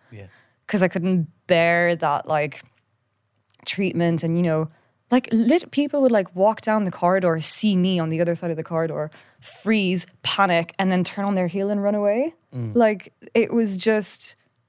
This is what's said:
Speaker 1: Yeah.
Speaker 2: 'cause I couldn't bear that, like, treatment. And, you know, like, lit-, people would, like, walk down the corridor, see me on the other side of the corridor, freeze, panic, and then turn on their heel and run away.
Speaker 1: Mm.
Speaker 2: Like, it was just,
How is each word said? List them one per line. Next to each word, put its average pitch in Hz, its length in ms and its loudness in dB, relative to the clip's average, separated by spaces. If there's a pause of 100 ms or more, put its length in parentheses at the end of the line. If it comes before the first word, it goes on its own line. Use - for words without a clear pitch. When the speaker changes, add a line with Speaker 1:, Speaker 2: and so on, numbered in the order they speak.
(100)
Speaker 1:
Yeah. 101 160 -16 (400)
Speaker 2:
'cause 190 160 0
I 185 60 4
couldn't 175 400 0 (180)
bear 170 500 2
that, 147 300 -2
like, 147 360 -4 (1040)
treatment. 170 560 0
And, 165 160 0
you 175 40 2
know, 160 280 0 (400)
like, 247 220 2
lit-, 240 380 2
people 285 320 0
would, 247 100 4
like, 196 220 0
walk 202 280 2
down 214 220 0
the 185 60 -2
corridor, 175 500 0
see 202 360 0
me 180 220 2
on 160 100 -2
the 160 140 -2
other 170 120 0
side 170 160 -6
of 156 60 -4
the 156 80 -8
corridor, 156 460 -4 (300)
freeze, 190 680 -2 (160)
panic, 175 560 0
and 190 120 0
then 185 140 2
turn - 220 -6
on 202 80 -2
their 185 120 0
heel 196 240 -4
and 208 120 -2
run 208 120 0
away. 208 400 0 (200)
Speaker 1:
Mm. 113 200 -6
Speaker 2:
Like, 214 380 0 (220)
it - 180 2
was 220 240 0
just, - 580 -2 (340)